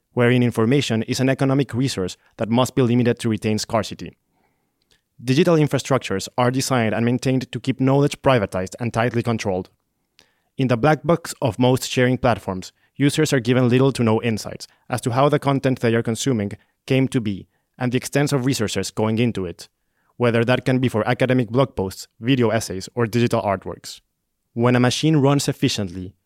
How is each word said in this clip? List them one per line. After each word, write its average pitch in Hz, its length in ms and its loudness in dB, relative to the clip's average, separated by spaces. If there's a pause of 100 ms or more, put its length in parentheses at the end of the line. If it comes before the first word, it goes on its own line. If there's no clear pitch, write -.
(120)
wherein 123 300 4
information 117 640 2
is - 160 -4
an 131 100 2
economic 135 420 0
resource 113 460 -4 (180)
that 110 140 -4
must 120 240 2
be 131 80 2
limited 120 360 2
to 117 120 -2
retain 107 280 -2
scarcity. 95 560 -6 (1120)
Digital 156 320 4
infrastructures 131 800 0
are 123 140 2
designed 123 440 0
and 110 80 0
maintained 127 480 0
to - 80 -8
keep 120 220 -4
knowledge 139 400 2
privatized 98 580 0
and 117 140 -6
tightly 117 300 0
controlled. 104 480 -4 (880)
In 131 100 0
the 127 80 2
black 143 260 2
box 160 380 -2
of 127 180 -2
most 127 300 2
sharing 127 300 2
platforms, 98 540 -2 (220)
users 147 380 0
are 139 80 2
given 123 300 2
little 131 200 4
to 123 140 0
no 110 160 2
insights - 480 -6 (220)
as 123 100 -4
to 120 120 -4
how 135 180 2
the 143 80 2
content 135 420 0
they 113 140 2
are 117 80 0
consuming 113 500 -2 (320)
came 131 240 0
to 127 140 -2
be 98 260 -8 (300)
and 127 120 -2
the 120 60 0
extent 143 380 -2
of 127 100 0
resources 107 460 -2
going 110 280 -2
into 104 280 0
it, - 240 -14 (480)
whether 117 260 2
that 123 220 0
can 127 120 2
be 127 120 0
for 107 180 -2
academic 127 400 0
blog 127 260 0
posts, - 320 -6 (140)
video 117 300 2
essays, 101 440 -4
or 117 120 -2
digital 117 340 0
artworks. - 640 -6 (520)
When 120 220 2
a 123 40 4
machine 147 360 2
runs 143 320 2
efficiently, 92 640 -4 (140)